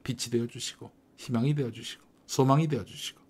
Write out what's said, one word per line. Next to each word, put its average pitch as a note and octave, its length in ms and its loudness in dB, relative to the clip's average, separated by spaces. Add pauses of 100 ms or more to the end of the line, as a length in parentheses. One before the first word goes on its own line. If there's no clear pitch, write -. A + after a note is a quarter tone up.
빛이 A#2+ 280 -4
되어 A#2 160 2
주시고 - 440 -12 (260)
희망이 B2+ 380 0
되어 B2+ 160 -2
주시고 - 320 -14 (220)
소망이 C#3 420 4
되어 B2 180 -2
주시고 - 340 -12 (100)